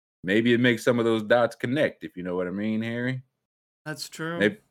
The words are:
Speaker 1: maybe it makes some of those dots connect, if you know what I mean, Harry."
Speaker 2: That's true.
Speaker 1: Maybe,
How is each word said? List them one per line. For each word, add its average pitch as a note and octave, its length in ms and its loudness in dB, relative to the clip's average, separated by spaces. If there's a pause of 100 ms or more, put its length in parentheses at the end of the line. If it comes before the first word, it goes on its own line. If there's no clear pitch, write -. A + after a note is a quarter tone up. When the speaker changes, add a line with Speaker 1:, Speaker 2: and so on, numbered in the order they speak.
(240)
Speaker 1:
maybe A2+ 280 4
it A#2 60 6
makes A#2+ 240 4
some A#2+ 160 2
of A#2 60 2
those A2+ 180 2
dots A#2 320 2
connect, B2 480 -2
if - 140 -14
you F2+ 80 -10
know F2+ 100 -6
what F2+ 140 -2
I - 20 -8
mean, A2 320 -4
Harry." B2 400 -6 (640)
Speaker 2:
That's D3+ 220 -12
true. E3 320 -8
Speaker 1:
Maybe, G#3 160 0 (140)